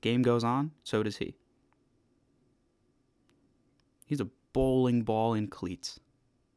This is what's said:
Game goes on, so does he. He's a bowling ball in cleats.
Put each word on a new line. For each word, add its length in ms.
Game 180
goes 240
on, 280
so 200
does 160
he. 180
He's 160
a 80
bowling 520
ball 300
in 120
cleats. 540